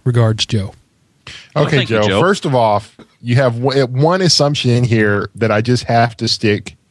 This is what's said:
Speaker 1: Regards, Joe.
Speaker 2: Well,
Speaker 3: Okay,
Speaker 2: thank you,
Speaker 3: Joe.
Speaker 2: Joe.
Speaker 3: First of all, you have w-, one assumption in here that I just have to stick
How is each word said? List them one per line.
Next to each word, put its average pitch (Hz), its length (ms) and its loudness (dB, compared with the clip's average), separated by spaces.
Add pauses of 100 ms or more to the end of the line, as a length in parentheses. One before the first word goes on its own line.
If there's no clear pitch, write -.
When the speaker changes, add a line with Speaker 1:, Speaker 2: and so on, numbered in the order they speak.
Speaker 1:
Regards, 117 400 0
Joe. 101 300 -6 (800)
Speaker 2:
Well, 147 120 0
Speaker 3:
Okay, 147 120 0
Speaker 2:
thank 110 120 -2
you, 110 120 0
Speaker 3:
Joe. 107 60 2
Speaker 2:
Joe. 98 120 2
Speaker 3:
First 190 240 0
of 143 100 0
all, 107 280 2 (400)
you 120 140 -2
have 127 240 2
w-, 135 260 0
one 151 340 0
assumption 147 500 0
in 120 140 2
here 107 520 0
that 110 140 -2
I 107 120 0
just 123 220 -2
have 117 340 0
to 113 100 -4
stick - 480 -4 (140)